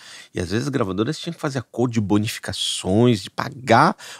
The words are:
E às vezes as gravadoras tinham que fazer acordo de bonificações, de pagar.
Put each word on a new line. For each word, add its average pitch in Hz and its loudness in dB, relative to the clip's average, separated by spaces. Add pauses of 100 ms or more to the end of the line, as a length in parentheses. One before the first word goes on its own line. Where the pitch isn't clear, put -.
(340)
E - -6
às 87 -4
vezes 117 -2
as - -4
gravadoras 117 -2
tinham 170 -10
que - -20
fazer 139 -4
acordo 120 -2
de 113 2
bonificações, 104 0
de - -14
pagar. 131 2 (240)